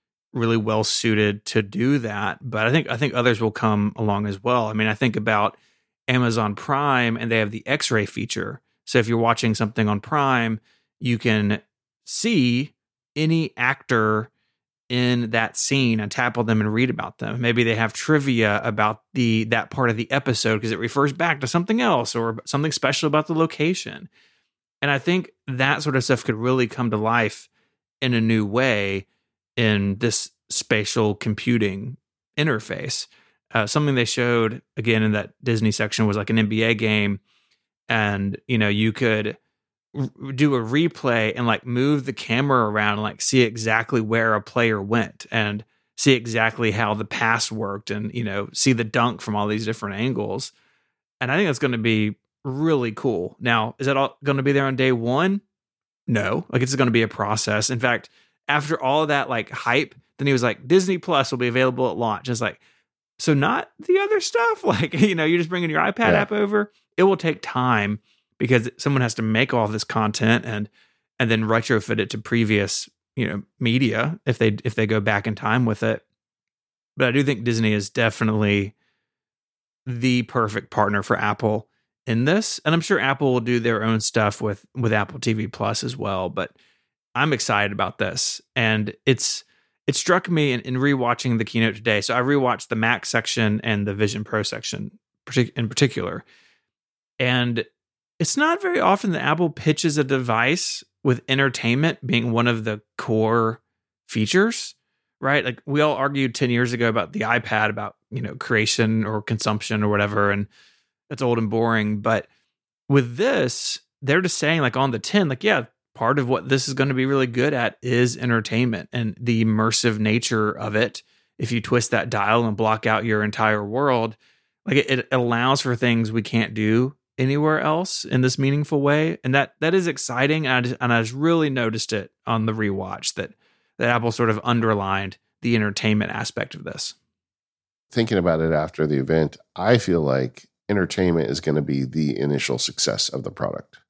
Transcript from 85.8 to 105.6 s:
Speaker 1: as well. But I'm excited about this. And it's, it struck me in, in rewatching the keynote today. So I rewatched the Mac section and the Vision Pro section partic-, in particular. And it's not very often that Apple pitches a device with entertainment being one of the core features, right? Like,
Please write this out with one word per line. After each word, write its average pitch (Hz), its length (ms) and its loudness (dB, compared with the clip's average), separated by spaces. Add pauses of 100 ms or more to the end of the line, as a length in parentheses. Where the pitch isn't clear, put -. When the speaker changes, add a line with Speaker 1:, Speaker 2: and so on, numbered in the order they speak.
Speaker 1:
as 123 140 -8
well. 95 320 -4
But - 240 -6 (640)
I'm 147 160 2
excited 104 380 0
about 101 280 -4
this. - 420 -4 (160)
And 110 380 0 (120)
it's, - 380 0 (420)
it 143 80 0
struck 180 340 0
me 151 240 2
in, 123 100 -2
in 127 120 -6
rewatching 127 640 0
the 113 60 0
keynote 113 320 0
today. 107 240 2
So 117 160 -2
I 127 40 2
rewatched 127 480 0
the 117 80 -2
Mac 113 300 0
section 110 560 0
and 104 240 -2
the 101 80 -2
Vision 107 300 0
Pro 107 180 -2
section 101 560 -8 (260)
partic-, - 320 0
in 117 120 -2
particular. - 560 -2 (960)
And 123 440 0 (540)
it's - 180 0
not 320 240 2
very 359 200 -2
often 190 320 2
that 156 100 -4
Apple 160 280 0
pitches 151 460 0
a 151 60 2
device 131 800 0 (220)
with 127 240 2
entertainment 135 760 0
being 117 280 0
one 120 160 2
of 113 160 -2
the 107 160 -4 (180)
core 113 640 0 (480)
features, 185 640 0 (460)
right? 139 240 0
Like, 123 220 -6